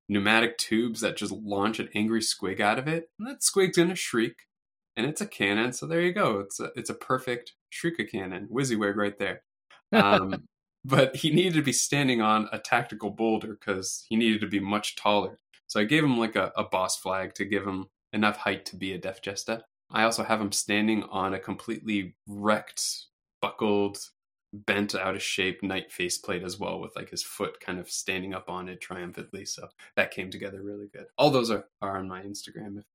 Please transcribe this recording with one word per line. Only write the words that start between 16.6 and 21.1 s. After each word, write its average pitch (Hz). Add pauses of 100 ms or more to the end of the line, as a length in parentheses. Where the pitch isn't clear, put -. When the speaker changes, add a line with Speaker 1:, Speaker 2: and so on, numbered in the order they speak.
Speaker 1:
boss 92
flag 95
to 101
give 98
him 95 (240)
enough 107
height 98
to -
be 95
a 92
Death 92
Jester. 113 (300)
I 107
also 113
have 110
him 98
standing 107
on 95